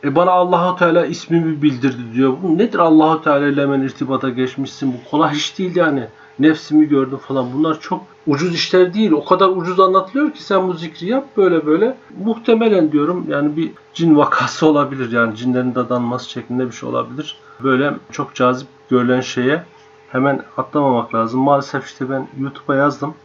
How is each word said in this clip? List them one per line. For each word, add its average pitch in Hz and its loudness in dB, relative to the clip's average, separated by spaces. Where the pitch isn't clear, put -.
"E, 139 0
bana 180 4
Allahu 180 2
Teala 170 2
ismimi 165 -2
bildirdi." 123 0
diyor. 131 2
Bu 170 0
nedir, 226 0
Allahu 156 4
Teala 143 2
ile 143 0
hemen 139 0
irtibata 135 -4
geçmişsin? 127 -4
Bu 120 -12
kolay 147 0
iş - -6
değil 180 -4
yani. 147 0
"Nefsimi 151 2
gördüm." 135 0
falan. 135 -4
Bunlar 156 -2
çok 180 -6
ucuz 160 0
işler 180 2
değil. 208 2
O 147 0
kadar 185 4
ucuz 185 -2
anlatılıyor 190 2
ki, - -16
"Sen 190 0
bu 180 -4
zikri 165 -10
yap 262 -2
böyle 170 2
böyle." 196 2
Muhtemelen 220 2
diyorum 156 0
yani 147 -2
bir 165 -2
cin 165 4
vakası 147 2
olabilir. 135 0
Yani 113 0
cinlerin 123 -2
dadanması 123 -4
şeklinde 123 -6
bir 117 -10
şey 123 -12
olabilir. 123 -6
Böyle 139 2
çok - -8
cazip 127 0
görülen 127 2
şeye 131 -2
hemen 135 0
atlamamak 127 -2
lazım. 113 -2
Maalesef 139 0
işte 131 -10
ben 135 -6
YouTube'a 139 -6
yazdım. 143 -2